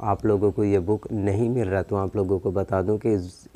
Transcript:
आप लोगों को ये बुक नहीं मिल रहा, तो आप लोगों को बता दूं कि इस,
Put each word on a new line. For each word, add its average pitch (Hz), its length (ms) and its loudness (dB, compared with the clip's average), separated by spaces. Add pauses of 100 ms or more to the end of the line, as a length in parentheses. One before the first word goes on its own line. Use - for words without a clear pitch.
आप 101 240 0
लोगों 104 260 4
को 107 120 -2
ये 101 160 4
बुक 104 320 -2
नहीं 104 360 0
मिल 120 200 0
रहा, 95 140 0
तो 101 140 -4
आप 98 200 -2
लोगों 98 220 0
को 98 120 -2
बता 95 320 0
दूं 107 160 0
कि 110 160 0
इस, 92 420 -6